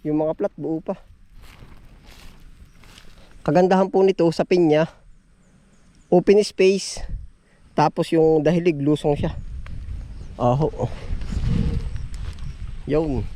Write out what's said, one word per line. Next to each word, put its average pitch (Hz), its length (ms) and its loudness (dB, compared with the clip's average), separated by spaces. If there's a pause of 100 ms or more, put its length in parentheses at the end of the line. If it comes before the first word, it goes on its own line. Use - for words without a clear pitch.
Yung 151 160 -2
mga 156 160 0
plat, 156 240 -4
buo 156 240 -6
pa. 190 160 -8 (2500)
Kagandahan 185 480 4
po 190 160 4
nito 175 240 2
sa 160 160 -2
pinya, 165 400 4 (1300)
open 196 320 6
space, - 560 0 (720)
tapos 160 400 0
yung 160 320 4
dahilig, 170 320 2
lusong 147 400 0
siya. 165 160 -4 (1040)
Aho. 131 320 2 (2250)
Yun. 143 400 -2 (100)